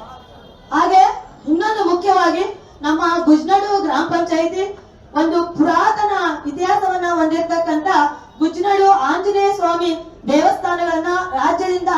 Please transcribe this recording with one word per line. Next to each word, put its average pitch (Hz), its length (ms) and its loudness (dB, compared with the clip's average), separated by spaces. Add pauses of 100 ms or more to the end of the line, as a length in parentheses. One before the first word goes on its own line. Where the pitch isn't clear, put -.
(760)
ಹಾಗೆ 370 260 4 (500)
ಇನ್ನೊಂದು 415 380 0
ಮುಖ್ಯವಾಗಿ 359 560 2 (400)
ನಮ್ಮ 311 160 0 (240)
ಗುಜ್ನಡು 392 600 2
ಗ್ರಾಮ 320 280 -2
ಪಂಚಾಯತಿ 339 500 -2 (560)
ಒಂದು 330 180 2 (200)
ಪುರಾತನ 403 560 2 (360)
ಇತಿಹಾಸವನ್ನ 370 600 -2 (100)
ಹೊಂದಿರತಕ್ಕಂತ 330 680 0 (500)
ಗುಜ್ನಡು 392 480 2 (220)
ಆಂಜನೇಯ 392 500 0
ಸ್ವಾಮಿ 339 320 0 (400)
ದೇವಸ್ಥಾನಗಳನ್ನ 339 800 0 (300)
ರಾಜ್ಯದಿಂದ, 359 560 0